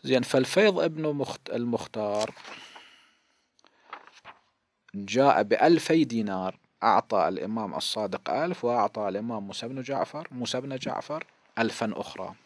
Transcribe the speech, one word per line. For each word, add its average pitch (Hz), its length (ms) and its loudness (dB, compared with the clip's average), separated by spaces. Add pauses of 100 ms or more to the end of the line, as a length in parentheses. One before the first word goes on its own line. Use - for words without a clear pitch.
زين، 131 180 4
فالفيض 180 580 4
ابن 156 360 0
مخت-، - 340 -6
المختار 107 840 -2 (2500)
جاء 104 480 4
بألفي 156 600 4
دينار، 101 540 -2 (260)
أعطى 98 440 4
الإمام 95 480 -4
الصادق 101 540 -4
ألف 147 360 -2
وأعطى 107 440 2
الإمام 107 340 -4
موسى 98 240 -10
بن 131 140 -8
جعفر، 135 500 -4
موسى 127 300 -4
بن 139 140 -8
جعفر 139 500 -6 (340)
ألفا 113 360 0
أخرى. - 400 -10 (100)